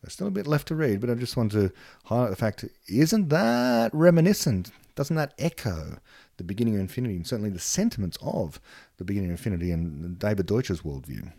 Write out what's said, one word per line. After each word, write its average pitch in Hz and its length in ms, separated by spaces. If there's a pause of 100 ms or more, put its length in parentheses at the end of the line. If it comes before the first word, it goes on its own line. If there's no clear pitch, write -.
There's - 120
still 196 160
a - 20
bit 196 160
left 147 220
to 160 80
read, 120 240
but 120 100
I 117 40
just 120 220
want 110 160
to 101 200 (320)
highlight 120 260
the 95 60
fact, - 280 (240)
isn't 160 400
that 127 640
reminiscent? 160 760 (240)
Doesn't 147 220
that 151 200
echo 87 640 (380)
the 90 80
beginning 107 300
of 98 60
Infinity, 101 360
and 85 100
certainly 107 240
the 90 80
sentiments 107 640
of - 380 (380)
the 90 60
beginning 95 260
of 87 80
Infinity 87 340
and 85 440
David 101 300
Deutsch's 101 360
worldview? 67 560